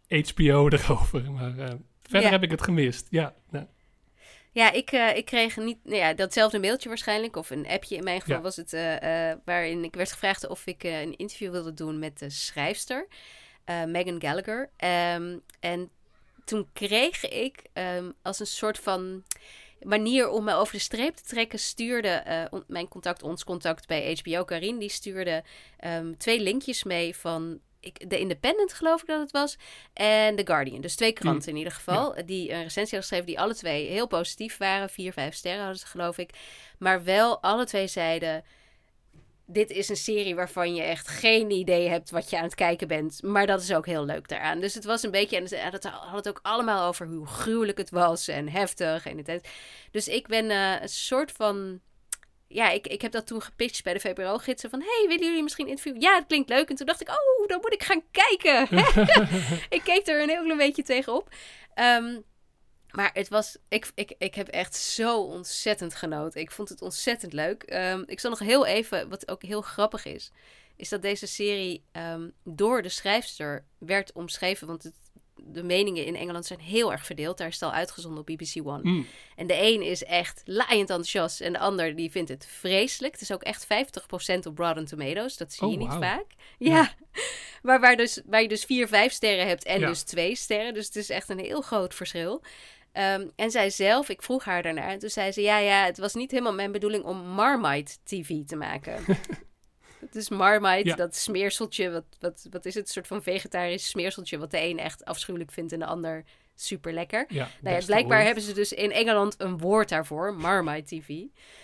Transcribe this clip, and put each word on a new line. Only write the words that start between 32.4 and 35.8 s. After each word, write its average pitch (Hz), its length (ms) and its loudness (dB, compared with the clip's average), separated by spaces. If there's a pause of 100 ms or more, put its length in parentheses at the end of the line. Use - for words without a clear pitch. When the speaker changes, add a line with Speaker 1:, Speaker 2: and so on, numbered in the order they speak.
Speaker 2:
een 170 120 -4
recensie - 180 -4
hadden 208 200 -4
geschreven, 180 240 -4
die 175 140 -6
alle 214 160 0
twee 151 320 -4
heel 226 200 -2
positief 196 500 -4
waren. 196 320 0
Vier, 185 240 -10
vijf 143 220 -6
sterren 180 260 -6
hadden 190 180 -8
ze, - 80 -16